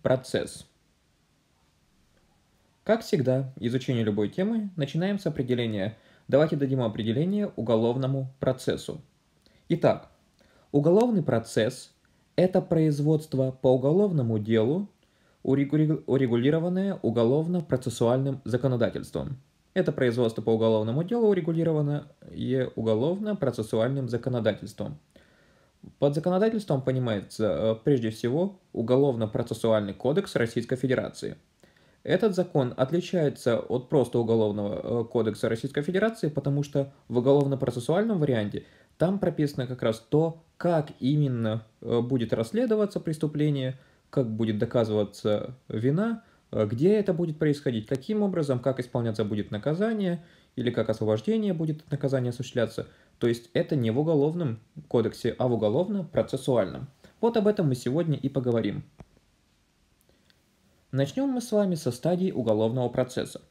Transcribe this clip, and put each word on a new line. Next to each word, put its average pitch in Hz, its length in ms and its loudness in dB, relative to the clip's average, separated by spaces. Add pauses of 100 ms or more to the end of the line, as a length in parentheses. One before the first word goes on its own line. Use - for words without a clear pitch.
процесс. - 640 -2 (2250)
Как 226 200 2
всегда, 131 580 0
изучение 120 420 0
любой 104 260 0
темы 208 460 -2
начинаем 175 460 -2
с - 60 -4
определения. 120 720 -2 (320)
Давайте 151 280 4
дадим 135 260 0
определение 131 720 -2
уголовному 123 840 0
процессу. - 640 -2 (680)
Итак, - 400 0 (600)
уголовный 185 520 4
процесс — 117 720 -2 (440)
это 185 260 4
производство 151 880 2
по 131 240 4
уголовному 139 640 2
делу, 113 500 2 (540)
урегули-, 151 640 2
урегулированное 156 960 2
уголовно-процессуальным 131 1400 0
законодательством. 120 960 -2 (340)
Это 175 160 2
производство 120 520 0
по 113 80 0
уголовному 113 520 2
делу, 226 260 0
урегулированное 160 760 0 (720)
уголовно-процессуальным 127 1300 0
законодательством. 110 880 -4 (1000)
Под 143 160 2
законодательством 180 680 0
понимается, 120 640 -2
э, 104 380 2
прежде 117 280 2
всего, 151 500 -4 (120)
Уголовно-процессуальный 113 1200 0
кодекс 160 440 -2
Российской 120 400 -2
Федерации. 127 600 -4 (680)
Этот 185 300 2
закон 156 420 0
отличается 143 840 0
от - 280 -4
просто 127 300 2
Уголовного, 110 840 0
э, - 20 -2
кодекса 110 440 0
Российской 131 340 -4
Федерации, 185 460 0
потому 143 360 -2
что 139 280 -4 (140)
в 120 120 0
уголовно-процессуальном 139 1000 2
варианте 113 460 -2 (340)
там 190 220 2
прописано 147 480 -2
как 127 160 -6
раз 113 160 0
то, 160 420 0 (140)
как 165 420 0
именно, 120 640 0 (160)
э, 117 200 0
будет 120 320 -2
расследоваться 208 680 0
преступление, 147 800 -2 (320)
как 127 180 0
будет 110 300 0
доказываться 107 960 0 (140)
вина, 170 560 -2 (260)
э, 110 160 0
где 127 280 2
это 202 200 2
будет 160 240 -4
происходить, 139 480 0
каким 208 360 -2
образом, 156 360 0
как 131 220 -2
исполняться 117 440 -2
будет 104 280 -4
наказание 175 720 -2 (320)
или 117 160 -2
как 113 160 -2
освобождение 117 640 0
будет 156 300 -2
от - 100 -12
наказания 131 380 0
осуществляться. 117 580 -4 (320)
То 120 80 2
есть 117 240 -2
это 156 240 0
не 113 160 2
в 131 80 0
Уголовном 151 580 0 (300)
кодексе, 113 500 0
а 123 80 0
в 123 60 2
Уголовно-процессуальном. 123 1400 0 (320)
Вот 233 160 2
об 208 100 2
этом 208 220 2
мы 127 80 0
сегодня 151 400 0
и 139 120 -4
поговорим. 113 540 0 (2000)
Начнём 139 360 0
мы 247 100 -2
с 240 100 -8
вами 202 240 2
со 151 160 -2
стадии 180 420 -2
уголовного 113 580 0
процесса. - 500 -4 (100)